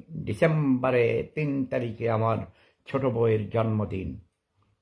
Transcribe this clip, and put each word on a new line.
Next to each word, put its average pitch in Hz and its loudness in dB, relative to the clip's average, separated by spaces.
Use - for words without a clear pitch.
ডিসেম্বরে 127 2
তিন 139 -2
তারিখে 117 -4
আমার 110 2
ছোট 139 -2
বউয়ের 113 2
জন্মদিন, 107 -2